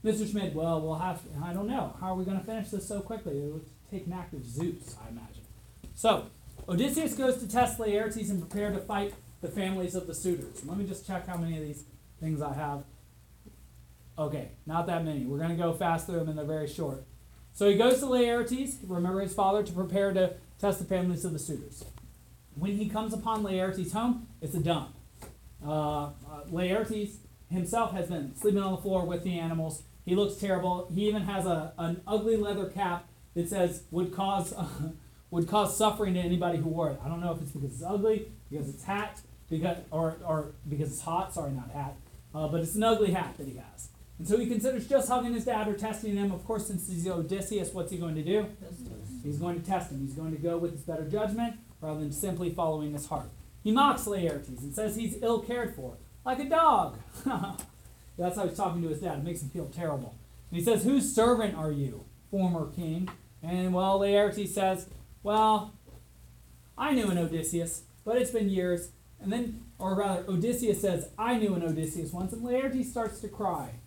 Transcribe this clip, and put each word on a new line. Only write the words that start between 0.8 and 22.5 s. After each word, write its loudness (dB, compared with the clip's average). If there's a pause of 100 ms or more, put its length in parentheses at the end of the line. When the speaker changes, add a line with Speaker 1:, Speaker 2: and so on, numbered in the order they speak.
Speaker 1:
we'll -2
have, -2 (240)
I -6
don't -2
know. -2
How -4
are -2
we -2
gonna -2
finish -6
this -4
so -4
quickly? -6
It -4
would -10 (240)
take -8
an -4
act -8
of -10
Zeus, -6
I -14
imagine. -14 (500)
So, 4 (420)
Odysseus 2
goes 2
to -8
test 2
Laertes 0
and 0
prepare -2
to -2
fight -2 (280)
the -4
families -2
of -2
the -8
suitors. -4
Let -6
me -2
just -8
check -4
how -6
many -2
of -4
these -8 (340)
things -2
I -4
have. -4 (1400)
Okay, -2 (180)
not 0
that 0
many. -2
We're -2
gonna 0
go 2
fast 0
through -2
them, 0
and -4
they're -4
very -2
short. -4 (480)
So 6
he 8
goes 8
to -2
Laertes, 2
remember 0
his -4
father, 4
to -4
prepare 2
to 4 (240)
test 2
the -4
families 0
of -2
the -4
suitors. -8 (720)